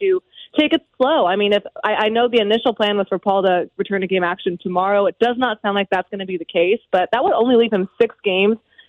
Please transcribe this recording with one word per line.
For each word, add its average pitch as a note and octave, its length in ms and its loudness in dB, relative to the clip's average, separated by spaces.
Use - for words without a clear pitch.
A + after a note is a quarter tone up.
to F#3+ 220 0
take D4+ 140 2
it E4 100 0
slow. C4 300 2
I F3+ 80 0
mean, G3+ 180 0
if G3+ 120 0
I, G#3+ 100 -2
I A3 160 0
know A#3 180 0
the A#3 120 2
initial A3 340 0
plan G#3 220 0
was G3 120 -2
for F#3+ 100 -4
Paul G3 240 0
to F3+ 340 0
return G3 260 -4
to F#3+ 40 -4
game F#3 160 0
action F3 400 -4
tomorrow. G3 440 0
It F3 120 -2
does A#3+ 180 0
not A#3+ 260 -4
sound G3+ 120 -2
like G3+ 160 -2
that's F#3 200 -2
gonna G3 160 -10
be F#3 120 -6
the E3 60 -10
case, F3+ 340 0
but F3+ 180 0
that B3 140 0
would G4 80 2
only B3 240 2
leave A#3 160 2
him F#3+ 160 0
six A#3 140 2
games G3+ 320 2